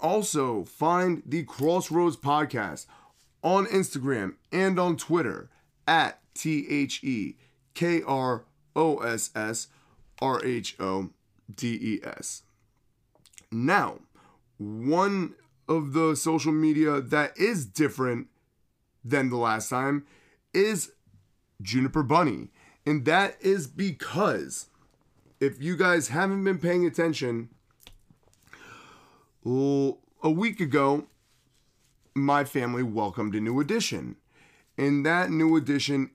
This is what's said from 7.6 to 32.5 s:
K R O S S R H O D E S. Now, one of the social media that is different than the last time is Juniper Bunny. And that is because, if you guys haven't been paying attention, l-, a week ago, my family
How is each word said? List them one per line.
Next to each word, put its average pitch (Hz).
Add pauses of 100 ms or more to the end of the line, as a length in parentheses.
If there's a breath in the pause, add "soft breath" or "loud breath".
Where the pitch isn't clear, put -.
K 170
R 127 (300)
O 156
S 113
S 110 (520 soft breath)
R 127
H 120
O 95 (440)
D 117
E 110
S. - (1080)
Now, 135 (580 soft breath)
one 156 (340)
of 147
the 156
social 160
media 156
that 143
is 190
different 127 (760)
than 131
the 123
last 113
time 139 (460 soft breath)
is 196 (720)
Juniper 127
Bunny. 127 (360 soft breath)
And 147
that 185
is 190
because, 127 (760)
if 135
you 170
guys 170
haven't 190
been 190
paying 175
attention, 131 (2000 loud breath)
l-, 135 (240)
a 156
week 214
ago, 143 (1080)
my 143
family 123